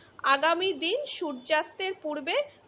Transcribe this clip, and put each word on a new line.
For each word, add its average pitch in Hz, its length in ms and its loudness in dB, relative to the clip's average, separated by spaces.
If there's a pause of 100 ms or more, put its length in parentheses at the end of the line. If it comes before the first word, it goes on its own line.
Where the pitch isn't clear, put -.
(240)
"আগামী 330 500 4
দিন 359 320 -2
সূর্যাস্তের 320 960 -2
পূর্বে 302 340 -4 (320)